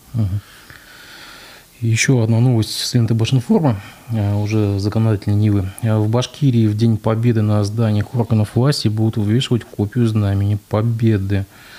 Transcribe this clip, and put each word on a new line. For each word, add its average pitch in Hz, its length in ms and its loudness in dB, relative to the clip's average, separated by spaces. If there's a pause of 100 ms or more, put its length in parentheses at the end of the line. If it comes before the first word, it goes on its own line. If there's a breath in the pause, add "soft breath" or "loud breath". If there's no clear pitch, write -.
(140)
Мгм. 104 260 -2 (1400 loud breath)
Ещё 113 400 2
одна 113 180 2
новость 120 380 2
с - 160 -6
ленты 117 220 2
Башинформа, 127 640 0 (300 loud breath)
э, 101 240 0
уже 104 440 0
законодательной 104 560 0
Нивы. 101 340 2 (120)
Э, 110 160 0
в 107 120 0
Башкирии 120 580 0
в 104 100 0
День 113 200 2
Победы 110 440 0
на 104 220 2
зданиях 104 500 -2
органов 110 420 0
власти 127 320 0
будут 110 300 0
вывешивать 113 460 0
копию 113 440 -2
Знамени 101 520 0 (100)
Победы, 107 760 0 (340 loud breath)